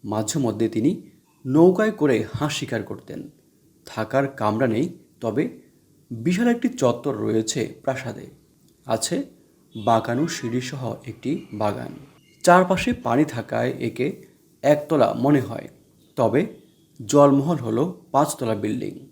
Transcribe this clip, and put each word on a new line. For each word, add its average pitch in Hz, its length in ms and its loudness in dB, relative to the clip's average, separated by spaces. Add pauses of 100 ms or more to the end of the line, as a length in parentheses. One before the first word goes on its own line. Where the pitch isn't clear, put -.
মাঝে 107 360 -4
মধ্যে 113 300 0
তিনি 117 220 0 (540)
নৌকায় 180 560 6
করে 135 160 4 (160)
হাঁস 147 220 -4
শিকার 117 280 -6
করতেন। - 360 -12 (680)
থাকার 135 380 -2 (120)
কামরা 110 300 0
নেই, 113 180 0 (360)
তবে 117 220 -2 (680)
বিশাল 175 360 0
একটি 240 200 2 (100)
চত্বর 123 400 0
রয়েছে 110 440 -2 (200)
প্রাসাদে। 127 460 -6 (600)
আছে 131 280 -2 (600)
বাঁকানো 113 520 2
সিঁড়িসহ 127 540 -6 (260)
একটি 120 240 -8 (220)
বাগান। 104 380 -4 (520)
চারপাশে 180 460 4 (140)
পানি 123 220 2
থাকায় 117 540 -4
একে 120 280 -4 (560)
একতলা 147 440 4 (160)
মনে 143 180 4
হয়, 117 260 -10 (500)
তবে 120 240 2 (580)
জলমহল 143 580 4
হল 113 200 -2 (340)
পাঁচতলা 135 440 0
বিল্ডিং। - 380 -6 (180)